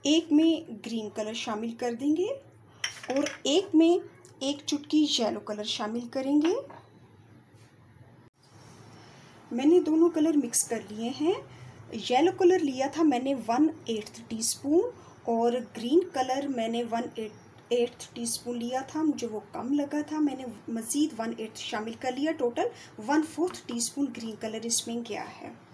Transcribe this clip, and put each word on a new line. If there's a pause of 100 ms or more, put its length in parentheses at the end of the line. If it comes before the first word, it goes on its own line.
एक
में (180)
ग्रीन
कलर
शामिल
कर
देंगे (840)
और
एक
में (420)
एक
चुटकी
येलो
कलर
शामिल
करेंगे। (3000)
मैंने
दोनों
कलर
मिक्स
कर
लिए
हैं। (580)
येलो
कलर
लिया
था
मैंने
वन (200)
एट्थ
टीस्पून (380)
और
ग्रीन
कलर
मैंने
वन (160)
एट, (400)
एट्थ
टीस्पून
लिया
था,
मुझे
वो (140)
कम
लगा
था,
मैंने
मज़ीद
वन
एट्थ
शामिल
कर
लिया।
टोटल (280)
वन
फोर्थ
टीस्पून
ग्रीन
कलर
इसमें
गया
है।